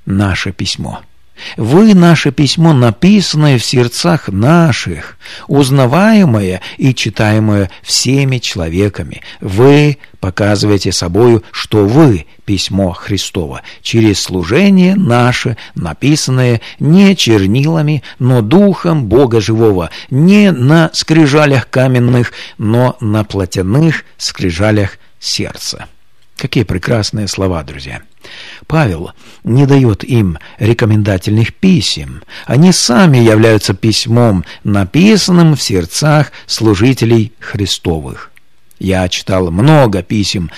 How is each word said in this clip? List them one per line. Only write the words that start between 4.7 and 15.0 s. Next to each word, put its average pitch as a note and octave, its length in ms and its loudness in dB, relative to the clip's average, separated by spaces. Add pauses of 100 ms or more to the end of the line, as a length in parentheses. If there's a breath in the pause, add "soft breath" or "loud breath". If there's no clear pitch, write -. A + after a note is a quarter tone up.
узнаваемое C#3 1120 2 (160 loud breath)
и C3+ 160 0
читаемое G#2+ 760 -2 (100)
всеми C3+ 560 -2
человеками. F2 840 -6 (180 loud breath)
Вы C#3+ 560 2 (220 soft breath)
показываете G2+ 720 -2
собою, G#2 600 2
что - 360 0
вы — A#2 400 2 (180 soft breath)
письмо F#2+ 480 -2
Христово, - 720 -8 (180 loud breath)
через A2 400 0
служение F3+ 760 0
наше, A#2+ 600 0 (160 loud breath)